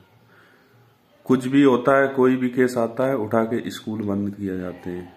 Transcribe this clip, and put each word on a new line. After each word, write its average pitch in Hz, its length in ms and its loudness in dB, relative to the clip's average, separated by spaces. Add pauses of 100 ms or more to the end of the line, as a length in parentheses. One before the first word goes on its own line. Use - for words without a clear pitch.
(1300)
कुछ 127 200 0
भी 139 160 4
होता 135 380 4
है, 139 80 4
कोई 131 280 2
भी 127 140 -2
केस 123 280 0
आता 117 300 -2
है, 135 80 -2
उठा 110 280 0
के 113 260 -4
स्कूल 107 320 -8
बंद 101 320 -4
किया 98 220 -6
जाते 90 340 -10
हैं। 90 260 -10